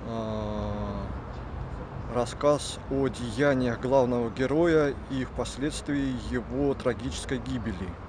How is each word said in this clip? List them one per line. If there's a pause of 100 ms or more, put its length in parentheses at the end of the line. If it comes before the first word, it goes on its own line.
э, (960)
рассказ (100)
о
деяниях
главного
героя (140)
и
впоследствии (340)
его
трагической
гибели.